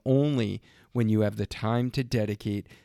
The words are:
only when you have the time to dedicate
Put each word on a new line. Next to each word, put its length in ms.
only 560
when 160
you 120
have 160
the 100
time 460
to 120
dedicate 640